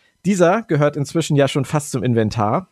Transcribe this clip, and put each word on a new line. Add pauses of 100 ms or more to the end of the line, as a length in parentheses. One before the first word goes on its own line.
(240)
Dieser
gehört
inzwischen
ja
schon
fast
zum
Inventar.